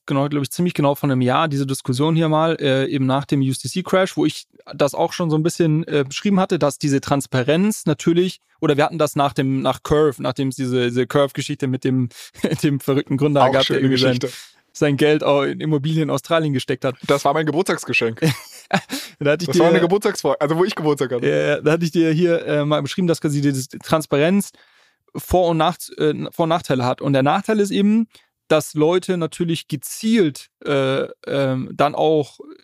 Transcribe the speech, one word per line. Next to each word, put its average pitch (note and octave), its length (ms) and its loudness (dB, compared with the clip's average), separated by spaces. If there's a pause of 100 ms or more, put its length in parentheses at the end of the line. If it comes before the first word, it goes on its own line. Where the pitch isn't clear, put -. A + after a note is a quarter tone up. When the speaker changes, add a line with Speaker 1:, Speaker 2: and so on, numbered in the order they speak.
Speaker 1:
genau, C#3+ 220 0
glaub C#3+ 160 -2
ich, B2 80 -6
ziemlich F3 220 -2
genau C#3+ 220 2
vor - 140 -2
einem B2+ 120 2
Jahr C3+ 260 2
diese C#3 180 -2
Diskussion C3+ 500 -2
hier E3 120 2
mal, D#3 320 0
äh, C3+ 280 0
eben C3+ 180 -2
nach C3+ 200 0
dem C#3+ 160 0
U C3+ 80 2
S B2+ 100 -4
D C3 100 -8
C F#3 140 -4
Crash, F#3 340 0
wo D3+ 80 2
ich - 200 -4 (280)
das C#3+ 200 0
auch E3 200 -2
schon F3 160 -2
so D3+ 80 2
ein D#3 60 0
bisschen, D#3+ 440 0
äh, D3 180 0
beschrieben F#3+ 340 0
hatte, F#3 200 0
dass C#3+ 180 0
diese C#3 220 2
Transparenz C#3+ 880 0
natürlich, E3+ 540 0 (200)
oder D3 160 2
wir C#3 80 4
hatten E3 140 -2
das D3+ 180 0
nach C#3+ 180 0
dem, C3+ 280 0
nach C3+ 220 -2
Curve, D3+ 380 2
nachdem C3+ 280 -2
es B2+ 80 -8
diese, B2+ 300 0
diese B2 200 0
Curve-Geschichte C#3+ 600 -2
mit B2+ 180 -4
dem, B2+ 240 0 (240)
<laughs> - 300 -4
dem C#3+ 180 2
verrückten C#3 340 -2
Gründer C#3 280 2
Speaker 2:
Auch - 20 6
Speaker 1:
gab, C3+ 160 4
der - 20 2
Speaker 2:
schöne C#3 160 0
Speaker 1:
irgendwie C3+ 220 2
sein, B2+ 180 2
Speaker 2:
Geschichte. B2+ 180 -8 (360)
Speaker 1:
sein D3 240 0
Geld D3+ 260 4
au-, C#3+ 200 4
in C#3+ 180 -4
Immobilien D#3 420 0
in C#3+ 60 -4
Australien D#3 420 0
gesteckt C3 320 -4
hat. E3 120 -2 (120)
Speaker 2:
Das C#3+ 160 2
war C#3+ 100 4
mein D#3 120 0
Geburtstagsgeschenk. C#3+ 760 -2
Speaker 1:
<laughs> D#3+ 100 2 (880)
Da C#3+ 120 2
hatte D#3 120 0
ich E3 40 -8
Speaker 2:
Das C#3 80 -2
Speaker 1:
dir F3 80 4
Speaker 2:
war E3 60 6
eine F3+ 100 4
Geburtstagsfolge, F3 640 0
also D3+ 160 0
wo F3+ 80 2
ich G#3 100 -2
Geburtstag C#3+ 380 -2
hatte. B2 120 -2
Speaker 1:
Ja, D3 120 2
ja, D3 240 0
da D3 100 2
hatte E3+ 140 0
ich D#3+ 60 -2
dir E3 200 2
hier, E3 340 2
äh, D3 200 0
mal D3 160 0
beschrieben, F3 260 -2
dass E3 140 0
quasi D3 180 -2
diese C#3 300 -2 (100)
Transparenz D#3+ 720 0 (640)
Vor- F3 320 0
und E3+ 80 2
Nach-, D#3+ 420 -2
äh, D3+ 160 2 (180)
Vor- - 120 -2
und D#3+ 60 0
Nachteile D3+ 340 -2
hat. B2 180 -2
Und C#3 120 0
der C3+ 100 2
Nachteil G3 380 2
ist G3+ 100 -2
eben, G#3 360 2 (420)
dass D#3 240 0
Leute F3 440 2
natürlich E3 520 -4
gezielt, F#3+ 800 -2 (160)
äh, C3+ 420 0 (180)
ähm, C3 480 -2
dann C#3+ 220 0
auch, D#3 440 0 (240)